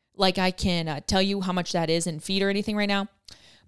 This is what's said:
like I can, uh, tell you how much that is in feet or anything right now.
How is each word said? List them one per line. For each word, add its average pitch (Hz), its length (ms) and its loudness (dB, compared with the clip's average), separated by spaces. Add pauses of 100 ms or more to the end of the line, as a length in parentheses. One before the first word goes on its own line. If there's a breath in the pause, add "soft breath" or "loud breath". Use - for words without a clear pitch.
(140)
like 190 240 2
I 185 120 2
can, 175 380 0
uh, 147 120 -4
tell 190 220 2
you 196 180 0
how 185 120 -2
much 180 200 -2
that 165 160 0
is 165 180 2
in 160 140 -6
feet 190 220 -2
or 196 80 2
anything 208 260 -2
right 208 120 0
now. 202 200 0 (600 loud breath)